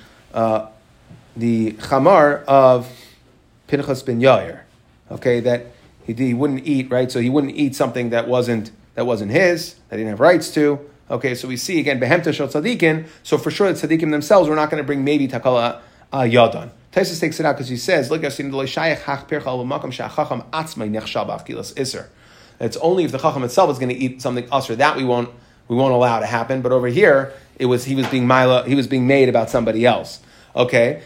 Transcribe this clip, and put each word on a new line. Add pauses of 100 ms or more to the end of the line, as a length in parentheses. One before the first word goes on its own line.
(340)
uh, (680)
the
Chamar
of (760)
Pinchas
ben
Yair, (480)
okay,
that (400)
he,
he
wouldn't
eat,
right?
So
he
wouldn't
eat
something
that
wasn't, (240)
that
wasn't
his, (160)
that
he
didn't
have
rights
to. (220)
Okay,
so
we
see
again,
Behemta
Shel
Tzadikin, (160)
so
for
sure
the
Tzadikim
themselves
were
not
gonna
bring
maybe
Takala, (320)
uh,
Yadan. (220)
Taisus
takes
it
out
'cause
he
says,
"Look,
I've
seen
the
Shayach
Hach
Pircha
Al
Makom
Sha'achacham
Atzmai
Nechshal
B'Achilas
Isser." (540)
It's
only
if
the
Chacham
itself
is
gonna
eat
something
usher,
that
we
won't, (360)
we
won't
allow
to
happen.
But
over
here, (260)
it
was,
he
was
being
mila,
he
was
being
made
about
somebody
else. (340)
Okay,